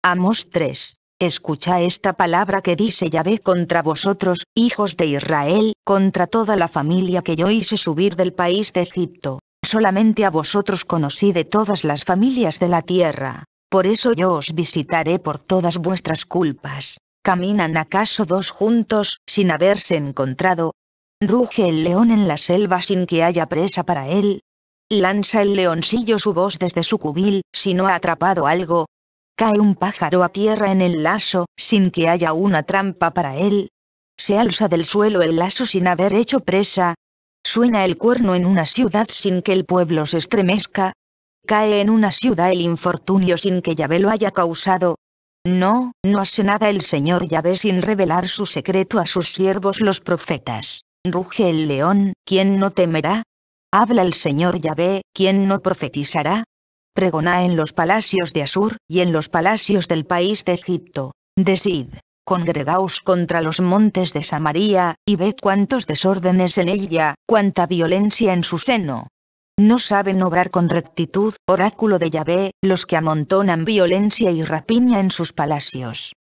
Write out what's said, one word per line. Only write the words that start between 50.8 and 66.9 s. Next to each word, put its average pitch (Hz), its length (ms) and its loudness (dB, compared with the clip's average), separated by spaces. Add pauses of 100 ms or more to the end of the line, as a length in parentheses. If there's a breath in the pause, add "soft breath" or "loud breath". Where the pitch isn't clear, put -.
Ruge 180 420 -2
el 156 200 0
león, 185 440 0 (140)
¿quién 190 320 2
no 196 140 0
temerá? 170 500 0 (500)
Habla 233 300 4
el 180 120 0
Señor 165 460 0
Yahvé, 170 420 -2 (120)
¿quién 190 320 2
no 196 140 0
profetizará? 160 840 -2 (560)
Pregona 175 460 2
en 180 100 2
los 156 180 -2
palacios 180 600 0
de 151 100 -2
Asur, 214 340 -2 (120)
y 175 120 0
en 180 120 2
los 156 160 -2
palacios 196 580 0
del 160 180 -2
país 185 400 -2
de 180 100 0
Egipto. 170 580 -6 (240)
Decid, 185 500 0 (380)
congregaos 170 760 -2
contra 175 420 0
los 160 200 -2
montes 190 520 2
de 151 120 -4
Samaria, 170 720 0 (100)
y 208 80 2
ved 190 260 0
cuántos 202 460 0
desórdenes 185 720 0
en 175 100 0
ella, 165 460 -2 (100)